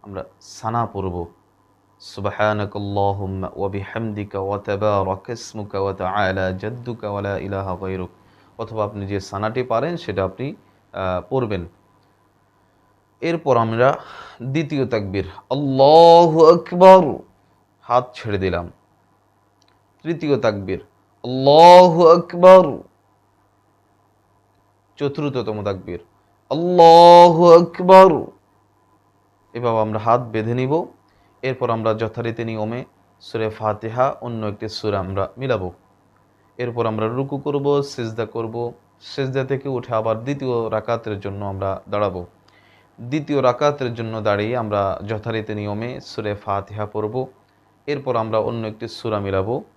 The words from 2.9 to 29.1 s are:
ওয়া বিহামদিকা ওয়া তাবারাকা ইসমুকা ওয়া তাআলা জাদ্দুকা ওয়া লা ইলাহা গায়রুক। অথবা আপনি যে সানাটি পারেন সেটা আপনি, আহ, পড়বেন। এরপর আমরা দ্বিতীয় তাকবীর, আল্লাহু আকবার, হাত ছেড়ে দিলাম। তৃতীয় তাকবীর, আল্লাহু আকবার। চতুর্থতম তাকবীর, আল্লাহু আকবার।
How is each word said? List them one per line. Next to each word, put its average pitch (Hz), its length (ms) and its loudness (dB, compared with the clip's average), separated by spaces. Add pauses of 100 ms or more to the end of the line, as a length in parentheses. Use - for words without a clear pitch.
ওয়া 98 140 -6
বিহামদিকা 101 720 -10
ওয়া 98 180 -6
তাবারাকা 101 760 -4
ইসমুকা 104 460 -12
ওয়া 98 140 -6
তাআলা 95 580 -4
জাদ্দুকা 113 580 -12
ওয়া 101 120 -8
লা 98 160 -6
ইলাহা 98 380 -8
গায়রুক। 92 340 -10 (480)
অথবা 110 260 -8
আপনি 101 240 -10
যে 98 120 -6
সানাটি 110 440 -8
পারেন 127 340 -4
সেটা 95 260 -8
আপনি, 127 320 -10 (380)
আহ, 92 360 -6
পড়বেন। 107 380 -6 (1500)
এরপর 131 360 -2
আমরা 117 400 0 (460)
দ্বিতীয় 139 440 -4
তাকবীর, 98 420 -6 (200)
আল্লাহু 156 960 6
আকবার, 175 720 6 (640)
হাত 123 320 -2
ছেড়ে 101 240 -8
দিলাম। 87 340 -4 (1300)
তৃতীয় 156 360 -4
তাকবীর, 101 400 -4 (440)
আল্লাহু 165 840 8
আকবার। 175 760 6 (2250)
চতুর্থতম 127 680 -6
তাকবীর, 92 360 -8 (500)
আল্লাহু 170 1000 8
আকবার। 180 760 6 (1300)